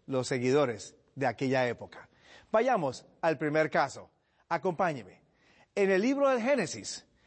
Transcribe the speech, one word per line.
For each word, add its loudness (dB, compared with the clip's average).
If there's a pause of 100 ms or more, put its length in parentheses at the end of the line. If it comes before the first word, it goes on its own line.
los -2
seguidores 0 (200)
de -4
aquella 0
época. -10 (420)
Vayamos 2 (160)
al 2
primer 0
caso. -2 (400)
Acompáñeme. -4 (520)
En 2
el 4
libro 2
del 0
Génesis, -4 (220)